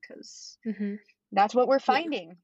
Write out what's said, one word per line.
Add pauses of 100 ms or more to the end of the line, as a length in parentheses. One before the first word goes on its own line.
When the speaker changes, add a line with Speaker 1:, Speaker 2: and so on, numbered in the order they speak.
Speaker 1:
'cause
Speaker 2:
Mm-hmm. (380)
Speaker 1:
that's
what
we're
Speaker 3:
Yeah.
Speaker 1:
finding.